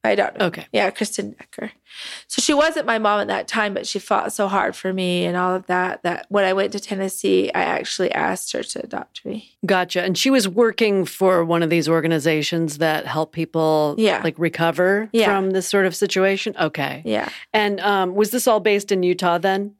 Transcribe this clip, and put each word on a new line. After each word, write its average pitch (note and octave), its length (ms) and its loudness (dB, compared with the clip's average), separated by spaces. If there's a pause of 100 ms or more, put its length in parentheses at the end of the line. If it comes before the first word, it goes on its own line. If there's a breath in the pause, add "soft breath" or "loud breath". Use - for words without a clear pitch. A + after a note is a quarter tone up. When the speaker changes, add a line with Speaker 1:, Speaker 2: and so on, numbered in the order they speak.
Speaker 1:
My A3 100 2
adoptive - 280 0
Speaker 2:
Okay. F3 320 -2
Speaker 1:
Yeah, G3+ 180 2
Kristen G#3 420 -6
Decker. - 400 -14 (540 loud breath)
So - 140 -4
she D4+ 140 2
wasn't D#4 320 2
my A3+ 120 0
mom G#3 220 2
at G#3 80 -2
that G3 180 -4
time, G#3 280 -2
but - 120 -4
she - 120 -6
fought G#3+ 340 0
so G3 160 0
hard G3 260 0
for F#3+ 200 -4
me F3+ 320 0
and F3 100 0
all F3+ 180 0
of F#3+ 120 -6
that, F3+ 380 -2
that E3+ 260 -4
when G3 160 2
I F#3+ 80 2
went G3+ 180 0
to G3+ 80 -6
Tennessee, F#3+ 760 0
I - 60 0
actually - 520 -2
asked - 400 -2
her - 100 -6
to - 200 -8
adopt - 440 -12
me. G#3+ 400 -12
Speaker 2:
Gotcha. F3+ 360 0
And F#3 140 0
she C4+ 140 2
was A#3+ 180 4
working G#3 560 2
for F3+ 400 2
one E3+ 180 2
of E3 60 0
these D#3+ 180 2
organizations D#3+ 920 0
that D#3 260 0
help D#3 280 -4
people, D#3 680 0
Speaker 1:
Yeah. G#3 260 2
Speaker 2:
like, D#3+ 140 -2
recover E3+ 760 0
Speaker 1:
Yeah. A3 140 4
Speaker 2:
from F#3+ 240 2
this F#3+ 180 -2
sort G3 160 4
of F3 100 0
situation? G3 640 0
Okay. D3 460 -2
Speaker 1:
Yeah. G#2+ 240 -2 (240 loud breath)
Speaker 2:
And, G#3 280 2
um, F#3+ 340 2
was G#3 160 2
this B3 160 0
all A3 140 4
based G3+ 300 0
in F#3 120 2
Utah F3+ 340 2
then? G3 440 -2